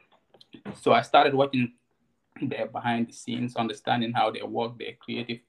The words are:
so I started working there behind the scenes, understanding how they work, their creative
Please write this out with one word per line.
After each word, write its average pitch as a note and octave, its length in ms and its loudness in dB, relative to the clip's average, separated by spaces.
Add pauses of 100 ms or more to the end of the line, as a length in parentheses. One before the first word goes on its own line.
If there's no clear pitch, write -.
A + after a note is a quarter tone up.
(800)
so B2 120 4
I A#2+ 100 6
started C#3+ 320 6
working C3+ 380 2 (680)
there - 260 -4
behind A#2 420 -2
the - 40 -20
scenes, B2 440 -6
understanding A#2 560 -2
how A2 180 2
they A2 120 -8
work, A#2 360 -6
their G#2+ 220 -10
creative A#2 380 -8 (100)